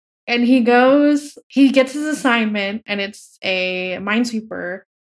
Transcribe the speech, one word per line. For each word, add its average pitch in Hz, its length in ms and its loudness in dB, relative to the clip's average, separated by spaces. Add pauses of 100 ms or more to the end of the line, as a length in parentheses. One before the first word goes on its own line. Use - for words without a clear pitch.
(260)
and 240 180 0
he 254 160 4
goes, 277 760 2 (120)
he 269 240 4
gets 262 220 2
his 294 120 -6
assignment, 220 800 -2
and 202 160 -6
it's - 400 -12
a 185 580 -4
minesweeper, 208 840 -6 (260)